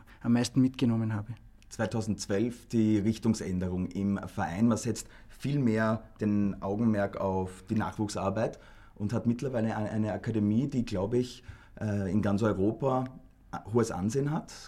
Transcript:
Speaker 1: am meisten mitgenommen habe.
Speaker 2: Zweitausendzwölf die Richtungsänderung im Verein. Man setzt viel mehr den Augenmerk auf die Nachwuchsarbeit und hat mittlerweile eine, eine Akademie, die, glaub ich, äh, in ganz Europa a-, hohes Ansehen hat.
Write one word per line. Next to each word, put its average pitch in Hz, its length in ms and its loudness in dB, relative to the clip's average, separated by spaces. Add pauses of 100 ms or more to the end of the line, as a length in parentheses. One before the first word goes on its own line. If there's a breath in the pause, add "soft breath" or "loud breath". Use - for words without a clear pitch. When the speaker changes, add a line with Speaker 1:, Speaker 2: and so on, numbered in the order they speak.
(200 soft breath)
Speaker 1:
am 120 120 2
meisten 123 260 2
mitgenommen 117 540 2
habe. 104 200 -6 (360)
Speaker 2:
Zweitausendzwölf 110 1000 -2
die 110 280 4
Richtungsänderung 92 920 0
im 98 360 0
Verein. 90 420 0
Man 110 120 2
setzt - 280 -4 (220 soft breath)
viel 143 300 -2
mehr 110 420 2 (180)
den 104 440 2
Augenmerk 101 540 0
auf 92 520 -2
die 113 60 -2
Nachwuchsarbeit 101 840 -2 (380 soft breath)
und 104 180 -4
hat 117 140 -2
mittlerweile 117 500 0
eine, 107 140 -4
eine 107 220 -2
Akademie, 107 540 0
die, 131 160 -2
glaub 107 300 -2
ich, 123 300 -2 (380 loud breath)
äh, 101 300 0
in 101 100 2
ganz 101 220 2
Europa 110 640 2 (460)
a-, - 120 -8 (100)
hohes 117 180 4
Ansehen 123 400 0
hat. - 220 -6 (140)